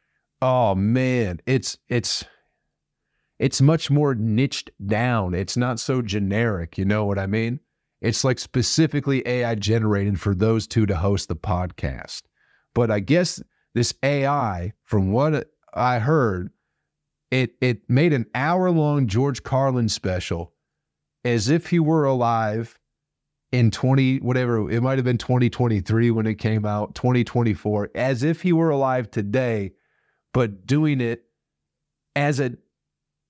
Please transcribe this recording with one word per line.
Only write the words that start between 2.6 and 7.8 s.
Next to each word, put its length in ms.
it's 220
much 300
more 260
niched 540
down. 500
It's 220
not 220
so 240
generic, 760
you 60
know 200
what 140
I 80
mean? 340